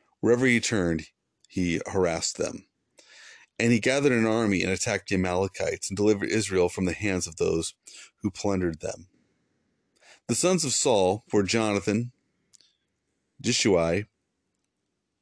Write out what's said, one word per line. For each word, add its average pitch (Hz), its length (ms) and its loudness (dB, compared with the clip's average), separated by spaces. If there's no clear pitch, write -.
Wherever 120 280 4
he 117 120 4
turned, 85 440 -2
he 87 380 -2
harassed 85 540 -2
them. - 260 -6
And 120 120 4
he 117 80 4
gathered 135 340 2
an 113 120 2
army 110 380 2
and 92 80 0
attacked 98 380 -4
the 101 60 0
Amalekites 92 760 -2
and 95 60 -6
delivered 104 320 2
Israel 95 400 0
from 95 160 -2
the 87 80 -2
hands 95 340 -2
of 85 80 -16
those 82 400 -2
who 104 80 -2
plundered 90 480 -2
them. - 300 -14
The 120 80 -4
sons 175 320 0
of 127 60 -4
Saul 104 600 2
were 104 120 2
Jonathan, 107 680 0
Jishui, 98 640 0